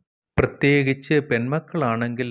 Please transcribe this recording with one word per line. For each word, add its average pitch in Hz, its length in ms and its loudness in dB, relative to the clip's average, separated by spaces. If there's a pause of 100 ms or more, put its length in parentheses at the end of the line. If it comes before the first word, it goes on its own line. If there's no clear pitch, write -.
(360)
പ്രത്യേകിച്ച് 139 840 2
പെൺമക്കളാണെങ്കിൽ 123 1120 -2